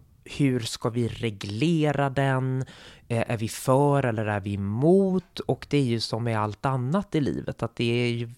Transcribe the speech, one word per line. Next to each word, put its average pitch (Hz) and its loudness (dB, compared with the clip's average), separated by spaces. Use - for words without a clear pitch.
hur 131 2
ska - -4
vi 117 0
reglera 135 0
den? 131 0
Eh, 113 0
är 120 0
vi 107 -4
för 139 2
eller 110 -2
är 104 0
vi 101 -4
emot? 165 2
Och - -4
det 147 2
är 143 4
ju 117 0
som 117 -4
med 113 0
allt 107 -4
annat 135 0
i 156 2
livet, 85 -2
att 117 -6
det 120 0
är - 0
ju 120 -2